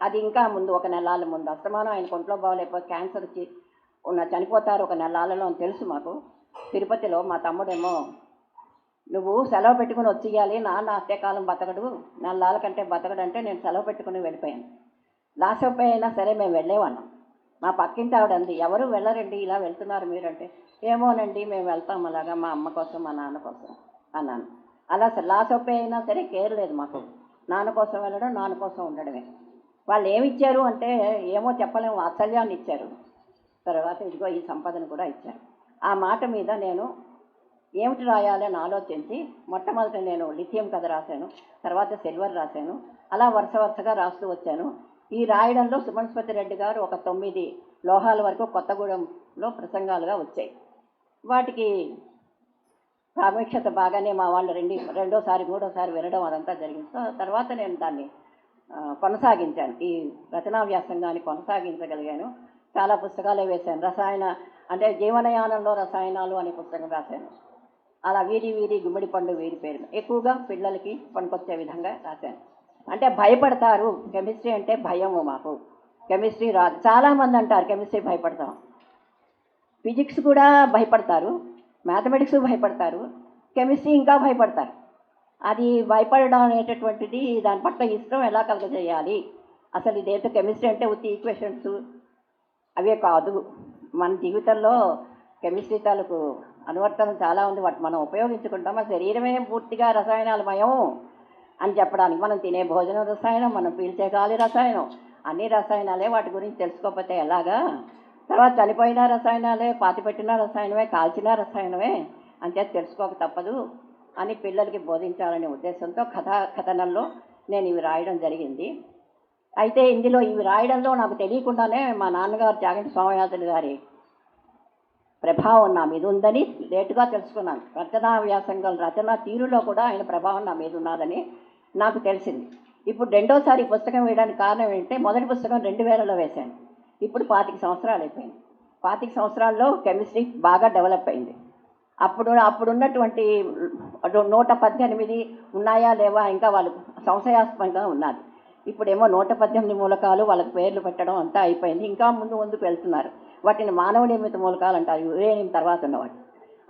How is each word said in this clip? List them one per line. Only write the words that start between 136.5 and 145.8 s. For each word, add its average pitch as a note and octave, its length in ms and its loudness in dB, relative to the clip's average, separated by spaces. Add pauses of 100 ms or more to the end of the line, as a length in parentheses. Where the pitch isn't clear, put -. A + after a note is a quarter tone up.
ఇప్పుడు A3 220 -2
పాతిక G3 320 2
సంవత్సరాలు F3+ 460 -2
అయిపోయింది. C3 320 -12 (500)
పాతిక G#3+ 320 -2
సంవత్సరాల్లో A3+ 560 4
కెమిస్ట్రీ G#3 640 0
బాగా F3 320 6
డెవలప్ F#3 400 4
అయింది. - 260 -4 (640)
అప్పుడు, A3+ 300 2
అప్పుడున్నటువంటి A3+ 1120 4 (760)
నూట A3 320 6
పద్దెనిమిది A3+ 840 0 (160)
ఉన్నాయా A3+ 400 4